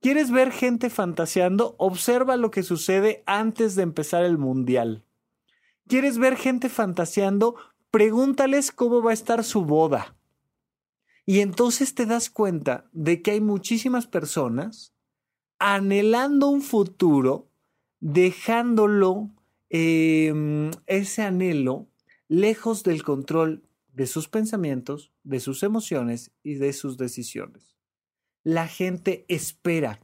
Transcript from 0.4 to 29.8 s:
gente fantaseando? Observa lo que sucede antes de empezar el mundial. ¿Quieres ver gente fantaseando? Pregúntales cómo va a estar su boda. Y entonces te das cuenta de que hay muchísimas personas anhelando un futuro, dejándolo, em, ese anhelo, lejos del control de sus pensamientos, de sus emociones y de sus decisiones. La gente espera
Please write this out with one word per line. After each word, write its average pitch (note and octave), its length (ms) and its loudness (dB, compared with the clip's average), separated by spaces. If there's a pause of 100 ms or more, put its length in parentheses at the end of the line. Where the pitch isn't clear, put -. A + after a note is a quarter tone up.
gente B3 380 -2
fantaseando? F#3 880 0
Observa A#3+ 580 0
lo A3+ 140 0
que G3 100 -2
sucede F#3+ 640 0
antes A3 500 0
de F#3+ 80 0
empezar E3+ 400 -2
el F3 140 2
mundial. B2+ 680 -2 (840)
¿Quieres C4 300 0
ver C4 180 4
gente B3+ 340 -2
fantaseando? G3+ 880 0 (340)
Pregúntales C4+ 800 2
cómo A#3+ 300 2
va A3+ 100 4
a A3 40 2
estar A3+ 280 -2
su G#3 220 -2
boda. D3 500 2 (1080)
Y G3 140 4
entonces A#3 560 0
te A#3+ 100 -2
das A#3 240 -2
cuenta D#3 640 -2
de E3 300 -2
que G#3 100 0
hay G#3 100 0
muchísimas A3+ 680 -2
personas D#3 840 -6 (680)
anhelando G#3+ 880 2
un C#4+ 120 2
futuro, E3 880 2 (500)
dejándolo, G#3 1300 2 (380)
em, D#3 1000 2 (160)
ese G3 380 -2
anhelo, F3+ 640 -2 (400)
lejos G#3+ 560 0
del D#3+ 200 0
control D#3 600 -2 (300)
de C3 140 -4
sus D#3 220 -8
pensamientos, D#3 840 -4 (120)
de C3+ 160 -4
sus C3+ 240 -6
emociones D3+ 680 -4 (120)
y D3 120 -8
de C#3 180 -2
sus C3+ 240 -8
decisiones. - 800 -12 (680)
La E3 240 -2
gente F#3 600 -6
espera D#3+ 760 -4